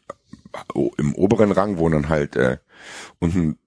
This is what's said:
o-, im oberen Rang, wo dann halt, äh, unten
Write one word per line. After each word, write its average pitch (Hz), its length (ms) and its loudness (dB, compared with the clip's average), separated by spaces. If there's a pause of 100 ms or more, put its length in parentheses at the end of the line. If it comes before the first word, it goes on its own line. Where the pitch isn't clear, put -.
(720)
o-, 64 240 0
im 73 160 0
oberen 104 380 4
Rang, 95 260 0
wo 82 120 2
dann 76 200 0
halt, 73 260 0
äh, 64 220 2 (640)
unten 85 480 0